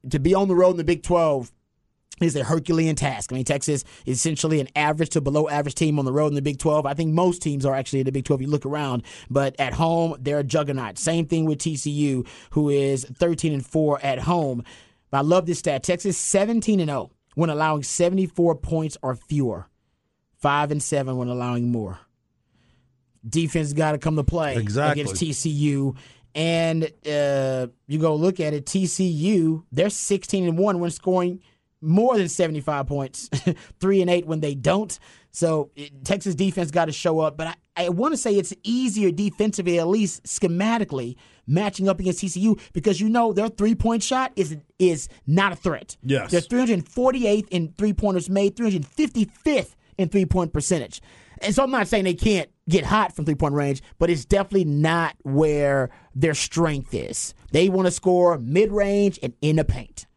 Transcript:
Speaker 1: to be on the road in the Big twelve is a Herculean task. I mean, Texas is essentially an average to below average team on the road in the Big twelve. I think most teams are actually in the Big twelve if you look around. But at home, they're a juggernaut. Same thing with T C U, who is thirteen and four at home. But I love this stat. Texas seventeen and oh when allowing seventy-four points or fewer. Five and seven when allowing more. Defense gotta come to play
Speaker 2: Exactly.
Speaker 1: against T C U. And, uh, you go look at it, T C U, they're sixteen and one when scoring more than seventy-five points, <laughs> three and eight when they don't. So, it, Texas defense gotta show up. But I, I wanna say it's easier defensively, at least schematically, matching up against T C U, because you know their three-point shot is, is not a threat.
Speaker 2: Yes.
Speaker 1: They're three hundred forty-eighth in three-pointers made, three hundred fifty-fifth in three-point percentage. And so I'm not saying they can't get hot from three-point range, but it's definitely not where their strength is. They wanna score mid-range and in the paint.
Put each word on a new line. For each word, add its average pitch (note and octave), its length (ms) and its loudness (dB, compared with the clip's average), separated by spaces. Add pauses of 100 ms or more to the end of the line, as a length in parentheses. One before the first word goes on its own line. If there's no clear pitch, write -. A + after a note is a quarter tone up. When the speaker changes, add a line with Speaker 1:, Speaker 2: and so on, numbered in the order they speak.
Speaker 1:
to D3+ 100 -2
be E3 140 4
on G3 140 4
the F#3 80 2
road F#3 160 6
in F3 60 -2
the E3 80 -4
Big E3+ 180 0
twelve D#3 480 2 (680)
is E3 160 2
a C3+ 80 -2
Herculean D#3+ 500 0
task. C3 360 -4
I B2+ 40 -6
mean, C3 80 -4
Texas C#3+ 400 -2 (220)
is B2+ 120 -2
essentially D#3 440 0
an C3 140 -6
average D3+ 340 0
to D#3+ 120 0
below D3 280 0
average C#3+ 260 -4
team D3+ 240 2
on C3+ 60 0
the C3 80 -2
road D3+ 140 2
in C#3+ 80 -2
the C#3+ 60 -2
Big C#3 180 -4
twelve. D3+ 260 2
I C#3 80 -4
think D#3 200 -2
most F3 280 2
teams C#3+ 240 -4
are C3+ 100 0
actually C3+ 240 -2
in C3 60 0
the C3 80 -2
Big C3+ 100 -4
twelve C#3 180 0
if C3+ 60 -4
you D3 40 -2
look D3 140 -2
around. C#3 380 -4 (260)
But C3+ 300 0
at B2+ 140 0
home, E3 460 0
they're C#3+ 200 -2
a C#3+ 40 0
juggernaut. C3+ 540 -2
Same E3 280 0
thing D#3+ 200 0
with D3+ 140 0
T D#3+ 160 -4
C D3 160 -6
U, C#3+ 320 0 (280)
who D3 180 2
is C#3 360 0 (120)
thirteen E3 360 0
and C3+ 120 -4
four D3+ 360 0
at C3+ 180 -2
home. C#3+ 440 -2 (480)
But C3+ 60 0
I C#3 40 2
love E3 240 4
this E3 140 -4
stat. C#3 240 -2
Texas F3+ 340 -2
seventeen G#3+ 640 2
and D#3+ 100 0
oh C3+ 220 -6 (240)
when E3 140 2
allowing D3+ 340 0
seventy-four F3 720 2
points D#3+ 480 -4
or C3 120 -4
fewer. A#2 520 -4 (680)
Five D3 340 0
and D3 100 -2
seven C3 360 -2
when B2 100 -4
allowing B2 440 -2
more. G2+ 280 -4 (1300)
Defense D#3 460 -2
gotta D3+ 240 0
come D#3 180 -2
to D3 80 0
play D3+ 320 -2
Speaker 2:
Exactly. C#3 460 0
Speaker 1:
against G2 180 -4
T D#3 140 -2
C - 160 -4
U. C#3+ 460 0 (400)
And, E3 480 0 (260)
uh, C3+ 580 0 (200)
you D3+ 120 -2
go D#3 160 2
look F3+ 240 0
at D3+ 140 -2
it, C#3+ 120 -6
T F#3+ 200 0
C F#3 220 -2
U, D#3+ 640 0
they're E3+ 180 0
sixteen F#3+ 580 -2
and E3 100 0
one F#3+ 220 2
when E3+ 120 -2
scoring F3+ 500 -2 (400)
more G#3+ 360 4
than F3+ 120 2
seventy-five D3 580 -2
points, C#3 420 -6 (240)
<laughs> - 260 -14
three F#3+ 220 4
and F3+ 80 2
eight F3 160 2
when D#3 140 -4
they C#3+ 160 -4
don't. E3+ 420 -2 (340)
So, D#3+ 440 0
it, C#3+ 300 -16
Texas G3 280 -2
defense F3 380 -2
gotta D#3+ 220 0
show D#3+ 260 0
up. D#3 160 0
But D#3+ 120 -8
I, - 380 -6
I F3 40 0
wanna B3 260 0
say G#3+ 200 0
it's G3 180 0 (100)
easier G#3+ 480 0
defensively, F#3+ 680 0
at E3 80 0
least G#3 360 0
schematically, F3 920 -2 (280)
matching F#3+ 440 0
up F#3 100 0
against F3+ 220 -2
T F#3+ 80 -4
C F3+ 120 -6
U, G#3+ 160 4 (140)
because F3+ 300 0
you G#3+ 80 2
know A#3 240 2
their G#3+ 160 0
three-point A3 520 0
shot C4 360 -2
is, D#3+ 180 -2 (220)
is F3 320 2 (180)
not F#3 240 4
a E3 60 -8
threat. - 460 -6
Speaker 2:
Yes. B2+ 280 -2
Speaker 1:
They're F3 100 4
three A#3+ 180 -2
hundred A#3 280 0
forty-eighth A#3+ 640 0
in E3 260 -2
three-pointers F#3+ 520 0
made, G3+ 260 2
three A#3 160 -2
hundred E3 140 -2
fifty-fifth B3+ 880 -2 (220)
in F#3 100 0
three-point F3+ 460 0
percentage. D3 480 -2 (400)
And G3+ 140 0
so C4+ 80 4
I'm C4 80 0
not A3 160 0
saying G#3 160 0
they F3+ 120 0
can't G3 340 0 (180)
get E3+ 160 4
hot G3+ 320 0
from D3+ 80 -6
three-point D3 320 0
range, C#3 260 0 (160)
but E3+ 120 2
it's D#3 160 0
definitely G3 400 2
not D#3 580 0
where C#3 640 2 (240)
their D3 200 0
strength D#3+ 600 -2
is. - 400 -8 (200)
They F3 160 6
wanna C4 220 2
score F3+ 460 4
mid-range G3+ 840 2
and A#2+ 180 -6
in D#3 140 4
the D#3 80 4
paint. - 420 -4 (120)